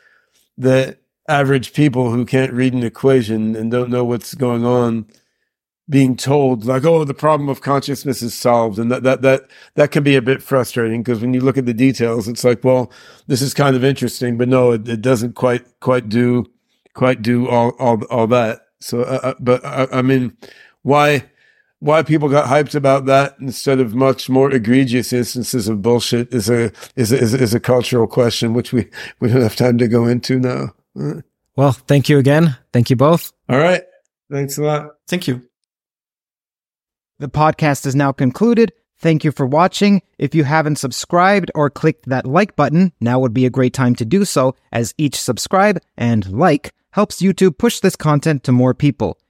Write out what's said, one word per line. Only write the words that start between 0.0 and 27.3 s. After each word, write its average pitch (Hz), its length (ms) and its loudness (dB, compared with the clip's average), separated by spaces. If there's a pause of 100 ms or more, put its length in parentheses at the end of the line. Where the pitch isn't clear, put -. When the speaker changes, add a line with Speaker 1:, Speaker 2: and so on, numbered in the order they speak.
Speaker 1:
that 131 440 0 (280)
average 139 440 0
people 127 400 0
who 120 120 -2
can't 131 280 0
read 127 200 0
an 123 120 -2
equation 110 720 0
and 110 140 -6
don't 123 200 -2
know 123 140 0
what's 120 300 -6
going 120 300 -2
on 120 400 0 (840)
being 135 280 2
told, 135 480 0
like, 131 200 -2
"Oh, 165 180 2
the 139 120 -6
problem 147 340 0
of 131 140 -6
consciousness 139 600 -4
is 117 100 -8
solved." 113 460 0
And 117 140 -2
that, 123 100 -4
that, 127 200 0
that, 131 200 2 (320)
that 147 160 2
can 151 140 0
be 143 100 4
a 131 80 4
bit 127 180 -2
frustrating 117 640 -2
'cause 113 180 -4
when 123 140 -2
you 127 60 0
look 135 180 0
at 127 80 -4
the 120 80 -2
details, 117 540 0
it's 120 160 -8
like, 123 180 2
"Well, 127 300 0 (340)
this 131 160 -2
is 135 100 -4
kind 139 220 2
of 123 80 0
interesting, 123 560 -2
but 123 100 0
no, 127 220 4
it, 117 180 -4
it 113 140 -6
doesn't 120 320 0
quite, 123 300 -2 (160)
quite 127 280 0
do, 123 380 0 (480)
quite 127 280 0
do 123 260 -2
all, 120 220 2 (100)
all, 120 240 0
all 113 240 -2
that." 117 400 0 (100)
So, 120 240 -6
uh, 127 200 -4
uh, 131 180 -4
but, 123 240 0
uh, 135 280 -4
I 131 100 -2
mean, 131 340 0 (460)
why, 147 420 2 (560)
why 151 240 2
people 151 240 0
got 139 180 2
hyped 147 300 0
about 135 300 2
that 139 340 2
instead 131 400 -2
of 113 120 -2
much 131 380 0
more 135 220 2
egregious 123 600 0
instances 120 540 -4
of 107 160 -2
bullshit 120 500 0
is 107 160 -2
a, 117 220 0 (240)
is 113 160 -2
a, 131 80 2
is 117 160 2